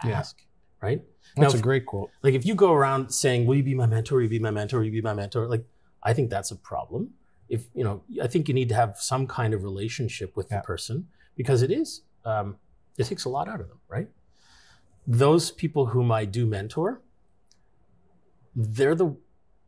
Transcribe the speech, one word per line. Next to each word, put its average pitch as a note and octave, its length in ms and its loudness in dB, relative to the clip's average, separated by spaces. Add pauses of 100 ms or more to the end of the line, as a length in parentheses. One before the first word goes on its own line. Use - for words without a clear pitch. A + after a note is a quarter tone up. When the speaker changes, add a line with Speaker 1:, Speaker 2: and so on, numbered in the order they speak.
Speaker 1:
Yeah. A2 140 -2
Speaker 2:
ask, - 260 -10 (360)
right? A#2 220 -2 (340)
Speaker 3:
That's C#3+ 160 6
Speaker 2:
Now, B2 40 4
Speaker 3:
a - 20 2
Speaker 2:
if, G#2+ 40 0
Speaker 3:
great B2+ 240 2
quote. G2+ 240 -6 (120)
Speaker 2:
like, C3+ 120 6
if C3 100 0
you G#3+ 100 0
go F#3 180 6
around C3+ 400 2
saying, B2 340 2
"Will C3+ 100 4
you C#3+ 60 4
be C3 120 0
my B2 120 2
mentor? A2+ 300 2
Will B2 80 4
you A2 40 0
be A2+ 100 0
my A2 120 -2
mentor? G#2 280 -2
Will A2 80 2
you G#2+ 60 -4
be A2 100 -4
my A2 120 -2
mentor?" G#2 320 -4
Like, A#2 180 -2 (380)
I A2 120 2
think A#2+ 160 0
that's G2 200 -4
a G2+ 60 -12
problem. - 580 -8 (340)
If, A#2 260 -4
you B2+ 100 -2
know, G2+ 180 -4 (200)
I B2+ 40 0
think D3+ 220 -2
you C3 60 0
need B2+ 160 0
to A2 40 -2
have A2+ 240 0
some C3 280 -2
kind A2 280 -2
of F#2+ 100 -2
relationship G2+ 720 -8
with F#2+ 140 -6
Speaker 3:
Yeah. G#2 100 -4
Speaker 2:
the - 60 -6
person, A2+ 420 -6 (280)
because B2+ 260 4
it C3+ 80 2
is, D#4 320 -4 (220)
um, G2+ 320 -4 (400)
it A#2+ 80 0
takes F3+ 200 -6
a C#3 40 -6
lot D3 200 -4
out G#3 120 -10
of F2+ 80 -12
them, - 200 -20
right? F3 200 -6 (1000)
Those C#3+ 440 4
people D3 360 0
whom A#2+ 260 2
I A2 120 0
do A2 220 -2
mentor, A2 560 -4 (1500)
they're A#2+ 400 2
the, E3 220 0 (520)